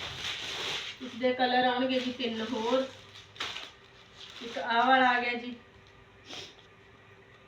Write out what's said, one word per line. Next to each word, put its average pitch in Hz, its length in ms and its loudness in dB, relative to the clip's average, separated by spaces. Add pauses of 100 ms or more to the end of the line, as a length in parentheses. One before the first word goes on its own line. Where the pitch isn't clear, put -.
(1000)
ਇਸਦੇ 247 320 0
ਕਲਰ 254 300 4
ਆਉਣਗੇ 254 360 2
ਜੀ 247 120 -4
ਤਿੰਨ 226 420 -4
ਹੋਰ। 254 340 2 (1600)
ਇੱਕ 233 140 -8
ਆਹ 233 300 2
ਵਾਲਾ 254 220 8
ਆ 240 100 4
ਗਿਆ 240 140 0
ਜੀ, 240 220 -6 (1900)